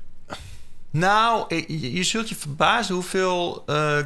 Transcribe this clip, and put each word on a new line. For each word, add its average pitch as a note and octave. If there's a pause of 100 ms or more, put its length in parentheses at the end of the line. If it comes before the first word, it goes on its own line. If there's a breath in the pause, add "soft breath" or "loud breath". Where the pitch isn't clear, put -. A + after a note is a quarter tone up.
(920 loud breath)
Nou, G#3
ik, E3
je, D3+
je F3+
zult A3
je -
verbazen F#3
hoeveel, F3+
eh, D3+